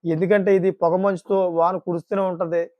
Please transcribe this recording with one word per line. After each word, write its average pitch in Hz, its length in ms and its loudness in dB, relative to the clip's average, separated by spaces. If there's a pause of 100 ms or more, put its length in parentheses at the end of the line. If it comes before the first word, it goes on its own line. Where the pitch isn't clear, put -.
ఎందుకంటే 185 540 2
ఇది 185 120 2 (120)
పొగమంచుతో 190 560 0 (220)
వాన 180 160 2 (100)
కురుస్తూనే 185 460 -4
ఉంటది 170 300 -2 (180)